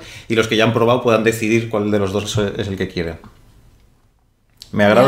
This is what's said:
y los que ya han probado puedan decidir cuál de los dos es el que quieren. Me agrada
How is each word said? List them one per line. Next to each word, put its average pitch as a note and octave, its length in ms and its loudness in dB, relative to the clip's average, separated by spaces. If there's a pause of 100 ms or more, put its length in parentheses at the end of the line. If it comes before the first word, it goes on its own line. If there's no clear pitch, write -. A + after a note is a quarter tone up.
(300)
y A2+ 60 0
los A2 120 2
que A2+ 80 -2
ya A2 80 2
han A#2 100 2
probado A#2+ 280 2
puedan A2+ 240 2
decidir A2+ 440 0
cuál G#2 220 -2
de G#2 80 0
los G2 140 -2
dos G#2 240 -4
es G2+ 320 -4
el F#2+ 80 -6
que F#2 100 -4
quieren. E2+ 300 -8 (1500)
Me G#2 140 0
agrada A2 220 6